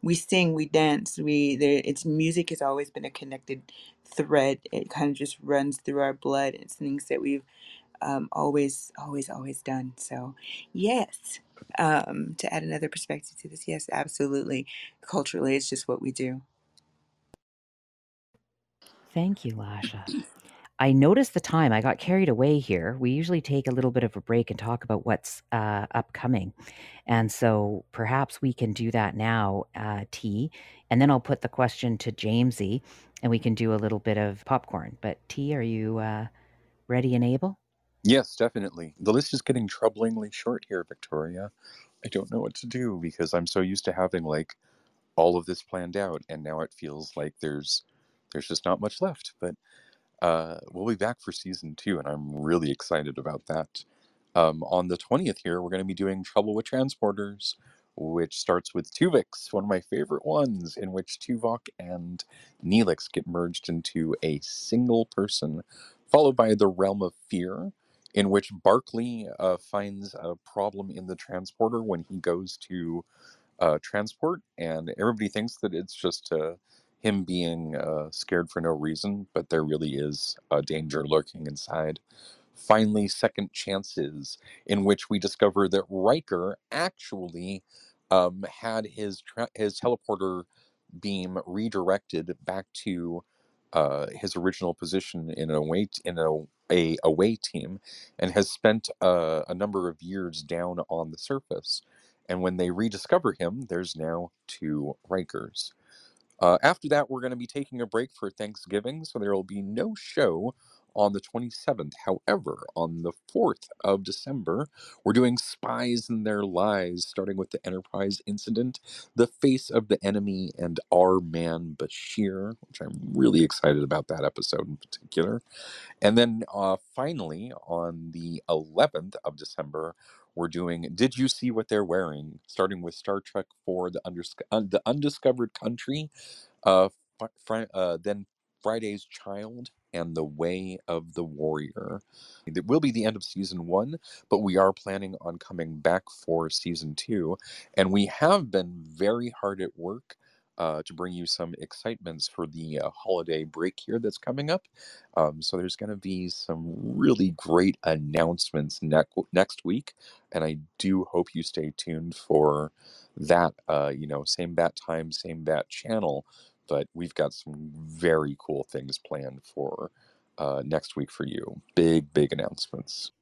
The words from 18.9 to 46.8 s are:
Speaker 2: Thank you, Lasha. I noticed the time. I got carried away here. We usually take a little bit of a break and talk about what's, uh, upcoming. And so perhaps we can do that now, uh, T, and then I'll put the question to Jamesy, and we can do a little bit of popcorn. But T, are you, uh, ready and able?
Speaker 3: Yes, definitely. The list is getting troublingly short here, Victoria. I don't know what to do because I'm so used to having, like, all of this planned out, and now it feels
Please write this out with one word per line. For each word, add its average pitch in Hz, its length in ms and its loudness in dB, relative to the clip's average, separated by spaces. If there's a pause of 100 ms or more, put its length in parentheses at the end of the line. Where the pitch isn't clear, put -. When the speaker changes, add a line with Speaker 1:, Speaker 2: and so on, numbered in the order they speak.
Speaker 2:
Thank 180 320 0
you, 113 80 -4
Lasha. 104 500 -8 (760)
I 135 100 8
noticed 170 420 8
the 180 60 2
time. 156 340 4
I 107 80 4
got 123 160 2
carried 180 320 4
away 135 280 6
here. 101 400 0
We 123 120 2
usually 165 320 0
take 139 260 0
a - 20 0
little 127 200 2
bit 120 120 2
of 110 140 0
a 101 60 -6
break 117 280 2
and 101 80 -6
talk 117 240 -4
about 110 220 -2
what's, - 380 -2 (100)
uh, 107 400 0
upcoming. 113 640 -2 (520)
And 113 240 4
so 104 640 2
perhaps 127 480 -2
we 127 140 0
can 113 180 -2
do 113 200 -2
that 107 220 2
now, 107 500 2 (120)
uh, 107 340 -4
T, 110 400 -4 (380)
and 120 140 6
then 143 80 8
I'll 131 100 6
put 135 220 -2
the 120 80 -2
question 120 480 0
to - 140 -6
Jamesy, 117 680 2 (420)
and 120 80 2
we 117 80 4
can 113 160 2
do 110 200 2
a - 20 2
little 107 220 0
bit 104 180 2
of 104 300 0
popcorn. 92 560 -2
But 104 160 -4 (100)
T, 143 260 -2
are 139 60 -2
you, 113 380 -2
uh, 110 300 -4 (600)
ready 123 260 2
and 120 100 4
able? 135 340 2 (440)
Speaker 3:
Yes, 123 320 6
definitely. 90 640 -2
The 95 140 2
list 139 220 2
is 127 80 -2
getting 123 260 0
troublingly 110 640 0
short - 340 -4
here, 90 220 -4
Victoria. 87 600 -8 (520)
I 123 60 -8
don't 196 220 -4
know 226 100 -2
what - 140 -4
to - 120 -12
do 117 360 -4
because 85 320 -4
I'm 85 120 2
so - 140 0
used 92 240 0
to 95 80 -2
having, 92 320 0
like, 78 300 -2 (640)
all 87 200 8
of 85 80 0
this 87 180 -6
planned 90 360 -6
out, 87 300 -4
and 78 140 -10
now 78 200 -6
it 78 100 -8
feels 76 440 -10